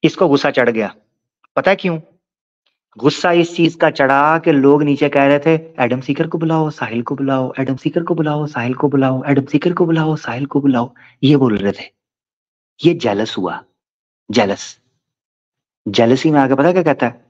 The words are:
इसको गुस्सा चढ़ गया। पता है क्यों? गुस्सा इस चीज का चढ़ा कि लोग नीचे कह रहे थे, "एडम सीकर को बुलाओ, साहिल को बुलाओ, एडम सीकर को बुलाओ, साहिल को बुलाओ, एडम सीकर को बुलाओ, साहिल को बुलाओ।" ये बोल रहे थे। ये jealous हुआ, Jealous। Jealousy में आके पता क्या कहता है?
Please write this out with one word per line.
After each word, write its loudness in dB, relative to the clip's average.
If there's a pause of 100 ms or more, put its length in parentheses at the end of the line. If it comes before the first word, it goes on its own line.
इसको 2
गुस्सा 2
चढ़ 0
गया। -4 (600)
पता 0
है 2
क्यों? -6 (960)
गुस्सा 0
इस 2
चीज 2
का 2
चढ़ा 2
कि 0
लोग 4
नीचे 0
कह 2
रहे 4
थे, 0
"एडम 0
सीकर -4
को -6
बुलाओ, 0
साहिल -6
को -6
बुलाओ, -2
एडम -2
सीकर -4
को -4
बुलाओ, -2
साहिल -4
को -2
बुलाओ, 0
एडम 0
सीकर 0
को 0
बुलाओ, 0
साहिल -8
को -2
बुलाओ।" 0 (280)
ये 4
बोल 2
रहे -2
थे। -12 (920)
ये 6
jealous -4
हुआ, -6 (680)
Jealous। -4 (1080)
Jealousy 2
में 4
आके 2
पता 2
क्या 2
कहता 0
है? -8